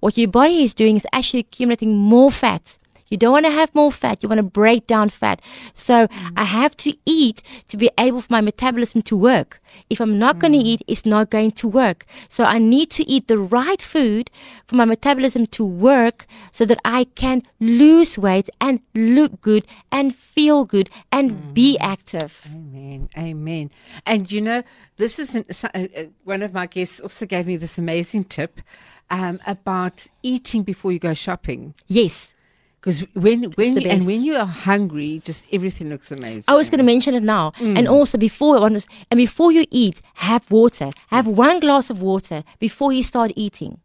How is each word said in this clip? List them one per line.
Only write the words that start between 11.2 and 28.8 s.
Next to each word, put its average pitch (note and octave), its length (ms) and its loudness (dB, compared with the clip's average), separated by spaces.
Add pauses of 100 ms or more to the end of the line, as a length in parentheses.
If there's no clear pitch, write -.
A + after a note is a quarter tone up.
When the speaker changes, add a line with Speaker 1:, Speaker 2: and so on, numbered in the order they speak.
Speaker 1:
going A3 220 0 (100)
to A#3+ 80 -2
work. G#3+ 380 0 (240)
So - 140 -2
I A3 120 4
need A#3 360 4
to - 140 -4
eat C4 220 -2
the A3+ 80 2
right B3 460 -2
food A#3 480 -2 (360)
for A#3+ 100 -2
my A#3+ 100 4
metabolism B3+ 640 0
to - 140 -6
work A3+ 640 2 (260)
so - 120 0
that G#3+ 220 2
I B3 180 0
can B3+ 380 -4 (180)
lose D4 580 6
weight G3 300 0 (140)
and C4 180 0 (140)
look A#3 480 2
good G#3+ 240 0 (240)
and C4+ 260 -2
feel D4 480 2
good G3 240 -2 (220)
and A#3 420 -2
be B3+ 260 4
Speaker 2:
Mm. - 60 -6
Speaker 1:
active. F3 600 -10
Speaker 2:
Amen. C#3 720 -14
Amen. D#3 520 -10 (360)
And G3 260 -4
you G#3 80 -4
know, A#3 220 -4 (340)
this A3+ 220 -4
is D4 160 -12
an, A3 180 -4
so, - 220 -10
uh, F#3 200 -6
uh, D#3 100 -12 (200)
one G3 180 -8
of G3 120 -10
my F#3 100 -6
guests F3+ 340 -10
also - 280 -14
gave F3+ 200 -6
me F3+ 120 -6
this D#3+ 180 -12
amazing E3+ 480 -4
tip, - 380 -10 (480)